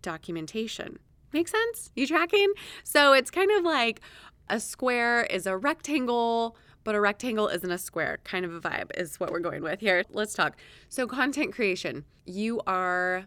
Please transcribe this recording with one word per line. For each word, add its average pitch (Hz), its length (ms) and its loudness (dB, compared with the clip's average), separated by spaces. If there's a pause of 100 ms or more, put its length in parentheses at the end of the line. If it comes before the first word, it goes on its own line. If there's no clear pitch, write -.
documentation. 165 960 -8 (360)
Make 330 140 2
sense? 453 480 -2
You 262 120 0
tracking? 349 440 4 (320)
So 285 300 6
it's 269 160 6
kind 392 220 2
of 403 120 4
like 254 380 2 (480)
a - 100 0
square 240 680 0
is 185 200 -4
a 190 100 0
rectangle, 233 1000 0 (280)
but 214 120 0
a 208 60 2
rectangle 214 460 0
isn't 180 240 -2
a 175 60 -2
square. - 460 -4
Kind 185 200 -4
of 170 100 -6
a 170 60 -10
vibe - 380 -4
is - 220 -8
what 185 120 -2
we're 170 80 -2
going 170 220 -4
with 160 200 -6
here. 190 280 2
Let's 208 240 -4
talk. - 240 0 (320)
So 254 160 -4
content 262 480 -2
creation, 180 520 -2 (200)
you 214 400 -4
are 185 600 0